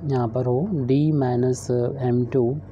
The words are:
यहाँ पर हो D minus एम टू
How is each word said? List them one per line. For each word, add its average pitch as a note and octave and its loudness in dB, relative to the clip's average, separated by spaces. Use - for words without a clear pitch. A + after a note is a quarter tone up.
यहाँ B2+ 0
पर B2 -2
हो C3 0
D C#3+ 2
minus B2+ 0
एम B2 0
टू B2+ 0